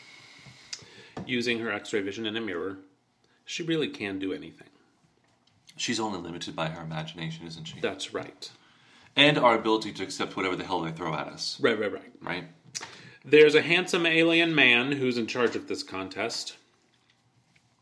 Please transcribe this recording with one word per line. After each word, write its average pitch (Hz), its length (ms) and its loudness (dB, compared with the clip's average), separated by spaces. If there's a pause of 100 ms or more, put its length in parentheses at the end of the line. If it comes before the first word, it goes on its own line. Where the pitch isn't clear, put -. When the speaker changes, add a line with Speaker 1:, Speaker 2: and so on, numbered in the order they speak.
(1300)
Speaker 1:
Using 120 340 -2
her 113 100 -4
X-ray 104 300 -4
vision 101 260 -6
in 107 100 -4
a 117 40 -4
mirror, 95 380 -6 (680)
she - 180 -8
really 160 260 -2
can 101 300 -6
do 95 140 -4
anything. 80 340 -12 (1080)
Speaker 2:
She's 113 240 -4
only 107 180 -4
limited 85 380 -10
by 80 120 -2
her 80 140 -10
imagination, 80 640 -8
isn't 80 180 -14
she? - 160 -14
Speaker 1:
That's - 320 -6
right. - 380 -10 (640)
Speaker 2:
And 147 240 6
our 120 160 8
ability 110 380 0
to 92 100 -8
accept 95 340 -6
whatever 92 200 0
the 87 80 -6
hell 90 160 -2
they 82 120 -4
throw 82 220 -6
at 71 140 -6
us. - 320 -8
Speaker 1:
Right, 117 180 2
right, 101 140 -2
right. - 280 -14
Speaker 2:
Right? 87 240 -8 (800)
Speaker 1:
There's 147 300 10
a 151 80 8
handsome 175 440 2
alien 165 480 4
man 127 380 6
who's 127 260 0
in 113 80 -2
charge 117 300 0
of 95 120 -8
this 95 140 -6
contest. - 720 -8 (1300)